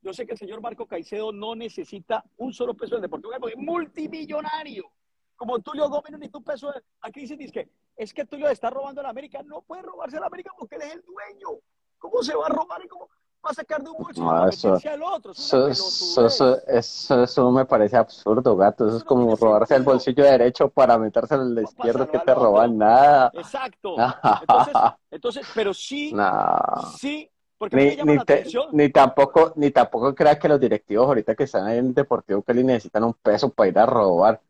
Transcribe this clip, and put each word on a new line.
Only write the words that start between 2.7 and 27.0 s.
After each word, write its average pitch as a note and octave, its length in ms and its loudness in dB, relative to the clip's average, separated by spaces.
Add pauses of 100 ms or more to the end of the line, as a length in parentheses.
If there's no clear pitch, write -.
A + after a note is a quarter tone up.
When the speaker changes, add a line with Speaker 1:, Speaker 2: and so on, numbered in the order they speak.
Speaker 1:
peso - 200 -12
del A3+ 80 -6
Deportivo F#3 280 -14
Cali, C4 100 -12
porque A#3 180 -12
es - 40 -14
multimillonario. D4+ 1300 -10 (460)
Como A#3+ 240 -6
Tulio D4 280 -6
Gómez D4 240 -8
no D4+ 60 -20
necesita D4 200 -18
un A#3 60 -20
peso C#4+ 280 -10
de, C4+ 100 -14 (200)
aquí A3 180 -18
dicen, C#4+ 180 -16
dizque, A#3+ 300 -14 (280)
es G#3+ 180 -14
que C#4+ 100 -8
Tulio D4 240 -6
está A#3+ 220 -4
robando C#4 300 -12
a C4+ 40 -12
la C4+ 60 -10
América. C#4 320 -16
No D4 200 -20
puede F4+ 200 -18
robarse E4 340 -14
a D#4 40 -8
la - 60 -10
América F4+ 320 -14
porque C4+ 180 -18
él - 60 -12
es D4 120 -14
el E4+ 80 -20
dueño. G4+ 560 -18 (400)
¿Cómo A#4 240 -4
se D#4 120 -6
va - 120 -2
a - 20 -2
robar - 360 -6
y F4 40 -20
cómo - 200 -20 (360)
va D#4+ 60 -8
a C#4 40 -6
sacar D4+ 280 -8
de C4+ 80 -16
un - 60 -16
bolsillo - 300 -12
Speaker 2:
No, E2 60 2
Speaker 1:
para F2 180 4
Speaker 2:
eso, G2 180 -4
Speaker 1:
meterse F#2+ 220 0
al D4 120 -10
otro? - 300 -10
Es - 200 -8
una C3+ 180 2
Speaker 2:
eso, - 200 -6
eso, - 360 0
eso, A2+ 180 2
Speaker 1:
pelotudez. B2+ 400 2
Speaker 2:
eso, - 400 0
eso B2 260 0
me C3 160 2
parece G#2+ 300 2
absurdo, A2+ 600 2
gato. G2+ 300 2
Eso - 20 2
Speaker 1:
Eso A2+ 100 -2
Speaker 2:
es A2+ 60 -10
Speaker 1:
no - 40 -18
Speaker 2:
como B2 160 4 (120)
Speaker 1:
tiene - 40 -2
Speaker 2:
robarse A2 340 4
el C3+ 40 6
Speaker 1:
sentido. C3 160 2
Speaker 2:
bolsillo B2+ 300 0
derecho C3 460 4
para A#2+ 280 4
meterse A2+ 360 -2
al C3 140 0
Speaker 1:
Pa-, A#2+ 60 -4
para A2+ 80 -2
Speaker 2:
izquierdo, A#2 480 -2
que B2 80 -2
Speaker 1:
salvar - 60 -4
Speaker 2:
te C3+ 80 2
Speaker 1:
al B2 60 6
otro. A#2+ 120 4
Speaker 2:
roban A2 280 4
nada. B2+ 560 6
Speaker 1:
Exacto. G#3 640 -10
Speaker 2:
<laughs> A#2 440 0
Speaker 1:
Entonces, B2 340 2 (360)
entonces, - 440 -10
pero G#3 180 -2
sí, D4 400 -10
Speaker 2:
No. G#2 180 0 (680)
Speaker 1:
sí, D4+ 320 -10 (260)